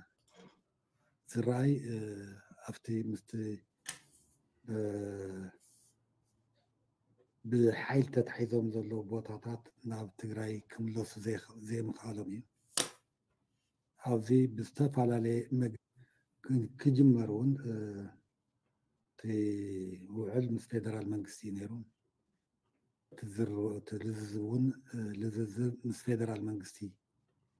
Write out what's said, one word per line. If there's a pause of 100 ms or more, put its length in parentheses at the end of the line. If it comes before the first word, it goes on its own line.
(1300)
ዝረኣይ፣ (120)
እ፣ (680)
ኣብቲ (180)
ምስቲ፣ (1300)
እ፣ (2750)
ብሓይል
ተታሒዞም
ዘለዉ
ቦታታት (220)
ናብ
ትግራይ (120)
ክምለሱ (100)
ዘይኽ-፣ (180)
ዘይምኽኣሎም
እዩ። (1600)
ኣብዚ (220)
ብዝተፈላለየ (120)
መግ-፣ (640)
ክ-፣ (100)
ክጅመር
እውን፣ (100)
እ፣ (1300)
እቲ (880)
ውዕል
ምስ
ፌደራል
መንግስቲ
እዩ
ነይሩ። (1400)
እቲ (100)
ዝር-፣ (180)
እቲ (100)
ልዝዝብ
እውን፣ (200)
እ፣ (200)
ልዝዝብ
ምስ
ፌደራል
መንግስቲ (840)